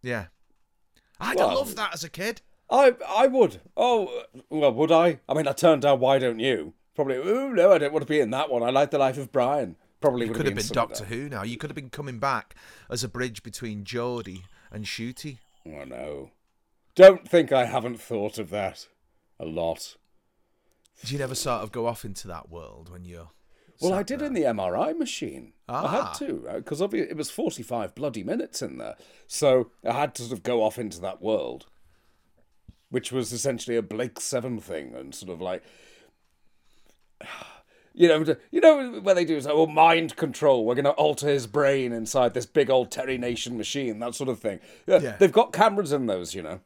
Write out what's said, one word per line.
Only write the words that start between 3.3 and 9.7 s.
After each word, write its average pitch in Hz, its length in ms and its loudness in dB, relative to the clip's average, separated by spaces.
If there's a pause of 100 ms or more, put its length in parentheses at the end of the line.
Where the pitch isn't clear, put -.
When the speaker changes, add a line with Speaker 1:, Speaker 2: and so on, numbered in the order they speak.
Speaker 2:
Oh, 196 480 0 (260)
well, 147 240 4
would 156 180 2
I? 165 360 4
I 135 60 -2
mean, 151 140 0
I 135 40 -2
turned 156 300 4
down 139 180 4
Why 135 180 4
Don't 120 200 0
You? 110 360 -2 (200)
Probably, 135 220 -2
"Oh, 214 320 -2
no, 196 240 8
I 170 60 8
don't 147 160 0
want 151 80 0
to 131 100 -10
be 151 80 2
in 113 100 2
that 143 200 -2
one. 120 120 0
I 117 60 0
like 139 220 2
The 147 80 -2
Life 131 180 2
of 135 160 -10
Brian." 127 440 0 (260)